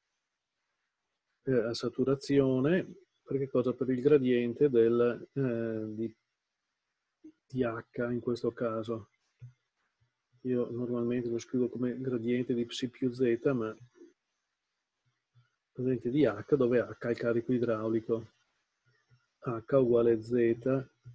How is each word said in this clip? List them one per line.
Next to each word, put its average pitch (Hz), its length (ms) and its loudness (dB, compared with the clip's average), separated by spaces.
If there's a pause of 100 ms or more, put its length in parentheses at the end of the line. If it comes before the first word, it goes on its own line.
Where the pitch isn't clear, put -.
(1500)
eh, 135 60 0
a 117 220 2
saturazione, 135 1120 2 (380)
perché 135 240 -4
cosa? 123 260 0
Per 123 160 -4
il 127 120 0
gradiente 127 680 4
del, 120 640 4
eh, 113 600 -4
di, 110 200 -6 (1300)
di 127 160 -2
H 120 480 -6
in 120 80 -4
questo 117 320 -4
caso. 113 580 -6 (1300)
Io 123 280 -2
normalmente 120 580 -4
lo 117 120 -4
scrivo 123 300 -2
come 123 300 -6
gradiente 123 540 -4
di 120 120 -2
psi 120 240 -6
più 127 220 -4
Z, 120 340 0
ma 113 300 -2 (2000)
gradiente 123 400 -4
di 143 120 4
H, 113 320 0
dove 123 260 4
H 104 180 -6
è 120 100 -6
il 117 80 -2
carico 117 340 0
idraulico. 113 840 -2 (1040)
H 117 360 -2
uguale 117 460 4
Z 120 640 0 (300)